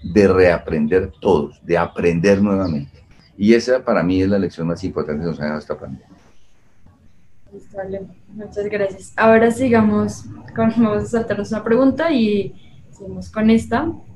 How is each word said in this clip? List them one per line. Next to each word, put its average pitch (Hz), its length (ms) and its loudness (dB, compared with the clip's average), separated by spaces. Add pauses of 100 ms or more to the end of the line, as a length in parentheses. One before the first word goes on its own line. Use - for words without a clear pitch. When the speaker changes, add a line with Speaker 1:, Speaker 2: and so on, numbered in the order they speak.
Speaker 1:
de 92 240 4
reaprender 87 920 2
todos, 73 460 0
de 85 120 0
aprender 87 640 2
nuevamente. 95 640 -2 (340)
Y 104 160 4
esa 123 300 2
para 95 200 0
mí 92 180 0
es 95 80 0
la 101 100 2
lección 85 280 -4
más 85 160 -6
importante 78 380 -6
que 85 60 -4
nos 76 120 -6
ha 73 40 -6
dejado 78 160 -6
esta 80 180 -10
pandemia. 65 300 -16 (1400)
Speaker 2:
Listo, 202 260 -18
vale. 190 240 -8 (320)
Muchas 208 360 -8
gracias. 196 480 -6
Ahora 226 340 6
sigamos 220 720 0 (320)
con, 226 220 0
vamos 208 260 2
a - 20 -6
saltarnos 208 460 -4
una 214 120 -6
pregunta 262 480 2
y 208 420 0 (380)
seguimos 190 380 -14
con 220 200 0
esta. 240 420 2 (240)